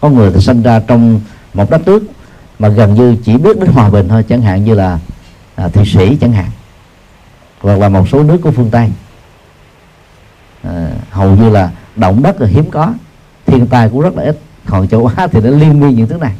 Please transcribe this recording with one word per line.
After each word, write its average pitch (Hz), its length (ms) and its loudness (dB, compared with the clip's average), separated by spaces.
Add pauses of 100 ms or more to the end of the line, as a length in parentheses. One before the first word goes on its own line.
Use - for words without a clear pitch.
Có 147 80 0
người 113 240 4
thì 87 80 2
sinh 120 220 0
ra 113 240 2
trong 117 340 2 (320)
một 101 160 -2
đất 160 180 0
nước 208 160 2 (560)
mà 107 80 0
gần 104 260 2
như 120 300 2
chỉ 113 140 0
biết 196 220 2
đến 185 120 0
hòa 117 180 4
bình 101 180 0
thôi, 110 220 0
chẳng 120 120 0
hạn 101 220 -2
như 113 100 0
là, 92 260 -2 (560)
à, 95 120 -6
Thụy 101 180 2
Sĩ 101 360 0
chẳng 120 100 0
hạn, 98 180 -2 (1120)
hoặc 98 180 0
là 101 100 2
một 95 200 0
số 147 140 2
nước 156 140 2
của 165 140 -2
phương 117 200 0
Tây. 117 200 0 (1700)
À, 87 240 -8 (220)
hầu 98 260 0
như 110 140 4
là 95 220 0 (240)
động 104 280 0
đất 185 180 -2
là 120 60 -2
hiếm 143 240 0
có, 160 220 -4 (520)
thiên 123 220 0
tai 117 220 0
cũng 127 120 -4
rất 180 140 -2
là - 80 -8
ít. 151 160 -4 (260)
Còn 95 220 -2
châu 113 300 0
Á 185 100 -2
thì 135 140 0
nó 110 80 0
liên 147 300 2
miên 143 160 2
những 113 120 0
thứ 160 100 -6
này. 135 220 -6